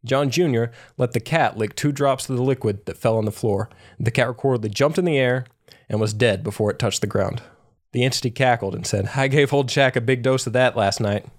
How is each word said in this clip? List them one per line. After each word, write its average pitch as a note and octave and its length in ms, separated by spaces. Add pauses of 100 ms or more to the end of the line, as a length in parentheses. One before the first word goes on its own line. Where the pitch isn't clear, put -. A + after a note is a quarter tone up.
John C3+ 260
Junior A#2 420 (240)
let B2 160
the A#2+ 80
cat D3 360
lick G#2+ 200
two D3 160
drops C#3 360
of C3 80
the A#2+ 60
liquid B2+ 440
that F#2 100
fell A2+ 200
on A2 80
the G#2+ 60
floor. G#2 400 (300)
The A#2 100
cat A#2+ 160
reportedly A#2+ 460
jumped D3 260
in F3+ 60
the D#3+ 140
air B2+ 280 (420)
and G#2+ 120
was G#2+ 120
dead G#2+ 300
before G#2 300
it - 80
touched - 220
the - 40
ground. G2+ 340 (520)
The A#2+ 120
entity B2+ 260
cackled A#2 440
and E3+ 100
said, G2+ 300
"I C3+ 140
gave C#3+ 240
Old C#3+ 160
Jack C3 260
a B2+ 60
big A#2+ 220
dose C3 220
of A2 100
that B2 220
last G2+ 240
night. G#2 260 (120)